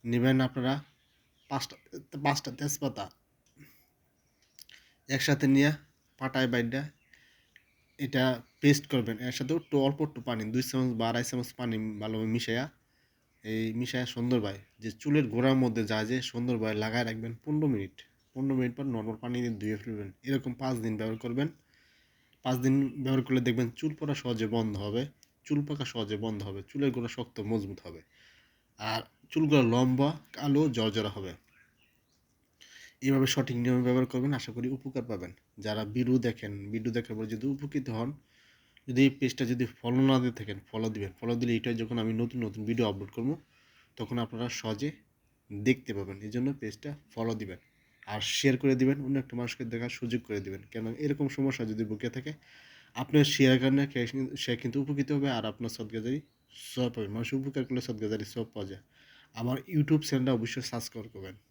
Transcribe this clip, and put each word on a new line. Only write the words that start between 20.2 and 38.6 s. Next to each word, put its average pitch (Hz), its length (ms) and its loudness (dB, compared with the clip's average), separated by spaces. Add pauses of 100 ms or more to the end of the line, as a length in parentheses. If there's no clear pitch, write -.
এরকম 135 300 -2
পাঁচ 131 240 -2
দিন 113 200 -2
ব্যবহার 110 280 -4
করবেন। 127 220 -2 (1000)
পাঁচ 127 140 2
দিন 131 160 4 (280)
ব্যবহার 131 220 2
করলে 131 160 2
দেখবেন 120 340 2
চুল 156 240 -2
পড়া 147 160 -2
সহজে 113 320 -2
বন্ধ 110 300 0
হবে, 104 240 -2 (440)
চুল 147 200 0
পাকা 143 200 -6
সহজে 107 320 -4
বন্ধ 107 260 -4
হবে, 98 260 -8
চুলের 139 220 0
গোড়া 117 180 -4
শক্ত - 300 -10
মজবুত 101 440 -2
হবে, 82 180 -14 (760)
আর 110 220 -2 (280)
চুলগুলো 147 340 6
লম্বা, 127 460 4 (220)
কালো, 143 380 2
ঝরঝরা 110 480 0
হবে। 95 140 -8 (1700)
এইভাবে 135 260 6
সঠিক 127 300 0
নিয়মে 123 260 4
ব্যবহার 127 300 4
করবেন, 131 200 2
আশা 120 180 -4
করি 120 180 -4
উপকার 131 340 -6
পাবেন। 92 280 -6 (280)
যারা 107 260 -2
ভিডিও 123 320 2
দেখেন, 110 340 0 (200)
ভিডিও 113 200 -2
দেখার 113 240 -2
পর 110 100 -4
যদি 110 220 -6
উপকৃত 143 420 -4
হন, 113 200 -2 (760)